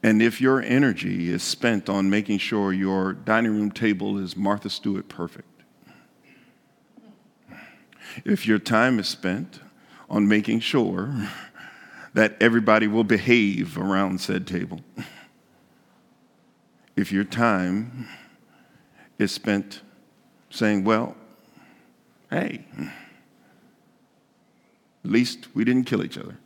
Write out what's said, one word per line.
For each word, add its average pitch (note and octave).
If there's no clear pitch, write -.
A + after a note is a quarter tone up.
And A2
if A#2
your C3
energy G2
is F#2+
spent -
on G2
making G2+
sure G2+
your F#2+
dining A2
room G#2
table G2+
is F#2
Martha G2+
Stewart G2
perfect, -
if -
your G#2+
time A#2+
is F#2+
spent -
on G#2
making G#2+
sure G#2+
that G#2+
everybody A2
will A2
behave G#2
around F#2+
said F#2+
table, F2+
if G2
your G2
time A2
is G#2
spent -
saying, G#2
"Well, A2
hey, -
at -
least A#2+
we A2+
didn't B2
kill A#2+
each -
other." -